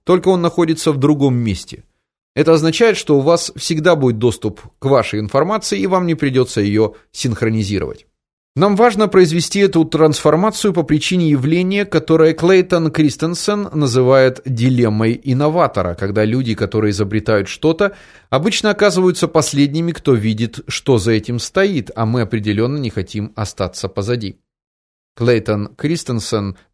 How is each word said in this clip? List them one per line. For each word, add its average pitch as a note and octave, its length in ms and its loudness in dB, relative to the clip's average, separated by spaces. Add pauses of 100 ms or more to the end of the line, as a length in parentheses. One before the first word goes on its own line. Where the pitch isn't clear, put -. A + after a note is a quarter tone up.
только F3+ 240 2
он F#3 120 2
находится E3 520 0
в C#3 60 -2
другом C#3+ 360 2
месте. A2+ 480 -4 (540)
Это D#3 160 4
означает, D#3+ 440 2
что D3 220 0
у C3+ 40 0
вас E3 340 0
всегда D#3+ 400 0
будет B2+ 220 0
доступ A2 420 -2 (180)
к - 60 -18
вашей B2+ 340 0
информации, E3+ 640 -2
и F#3+ 80 -2
вам F3+ 180 0
не E3 80 0
придётся B2+ 460 0
её G#2 340 0 (160)
синхронизировать. G#2 960 -4 (500)
Нам G3 180 2
важно G#3+ 320 2
произвести F3 540 2
эту F#3+ 240 4
трансформацию D#3+ 920 2
по E3+ 80 0
причине D#3 480 0
явления, F3 540 0
которое D#3+ 500 2
Клейтон F3 560 2
Кристенсен E3+ 800 -2
называет C3 720 2
дилеммой A#2+ 800 0
инноватора, C#3 720 0
когда G2+ 300 -2
люди, A2+ 320 -2
которые G#2+ 340 -2
изобретают G#2 560 -2
что-то, E3 500 -2 (320)
обычно G3+ 420 0
оказываются F#3 580 2
последними, D3 640 0
кто C#3 220 0
видит, A2 520 -2
что - 320 0
за G#2+ 140 0
этим A#2 260 -2
стоит, F#3 560 -2
а A2+ 120 -2
мы A#2+ 160 0
определённо A2 560 -2
не B2+ 120 -6
хотим G#2 460 -8
остаться G2 520 -6
позади. G#2+ 520 -6 (760)
Клейтон A2 600 0
Кристенсен, A#2 800 -4 (180)